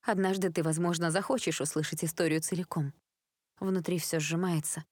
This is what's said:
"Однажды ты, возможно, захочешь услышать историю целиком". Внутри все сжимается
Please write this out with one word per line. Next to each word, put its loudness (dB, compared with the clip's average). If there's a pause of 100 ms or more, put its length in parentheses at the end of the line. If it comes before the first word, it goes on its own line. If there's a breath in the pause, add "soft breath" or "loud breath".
"Однажды 2
ты, 0
возможно, 2
захочешь 0
услышать -2
историю 0
целиком". -2 (680)
Внутри 0
все -2
сжимается 0